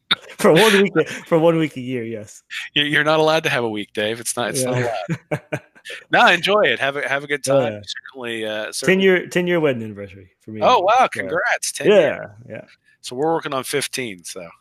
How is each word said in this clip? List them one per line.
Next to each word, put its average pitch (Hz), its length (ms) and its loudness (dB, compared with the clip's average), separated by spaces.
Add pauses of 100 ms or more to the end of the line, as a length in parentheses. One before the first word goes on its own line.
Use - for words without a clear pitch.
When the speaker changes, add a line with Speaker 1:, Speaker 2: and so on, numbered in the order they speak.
(360)
Speaker 1:
For 196 160 4
one 196 300 6
week, 160 260 0
for - 300 0
one 165 180 4
week 160 220 -2
a - 20 -8
year, 123 240 -6
yes. 107 380 -12 (320)
Speaker 2:
You, 147 100 2
you're 147 180 0
not 156 160 2
allowed 156 260 4
to 156 40 -2
have 135 160 -2
a 113 60 -2
week, 104 240 -8
Dave. 110 260 -2
It's - 160 -8
not, 120 140 -2
it's 139 120 0
not 127 140 -2
Speaker 1:
Yeah. 120 180 -2 (360)
Speaker 2:
allowed. 151 100 -4 (240)
Speaker 1:
<laughs> - 60 -20 (400)
Speaker 2:
No, 202 160 4
enjoy 185 380 2
it. 123 160 2
Have 139 160 -2
a, 131 120 -6
have 139 160 -2
a - 20 -12
good 143 220 -4
Speaker 1:
Oh, 135 140 4
Speaker 2:
time. 113 100 -2
Speaker 1:
yeah. 104 100 -12
Speaker 2:
Certainly, 117 640 -10
uh, 107 200 -6
Speaker 1:
Ten - 100 -10
Speaker 2:
certainly 190 300 2
Speaker 1:
year, 185 220 4
ten 180 200 -2
year 175 120 2
wedding 135 240 0
anniversary 98 480 -14 (120)
for - 80 -18
me. 110 120 -10
Speaker 2:
Oh, 226 180 6
wow. 220 340 4
Speaker 1:
So, - 60 -8
Speaker 2:
Congrats. 185 520 -4
Ten 143 140 -4
Speaker 1:
yeah, 202 120 6
Speaker 2:
years. 104 320 0 (160)
Speaker 1:
yeah. 110 180 -16 (360)
Speaker 2:
So - 160 -14
we're 156 160 0
working 156 220 -4
on 127 100 -4
fifteen, 123 580 -6
so. 87 240 -14 (140)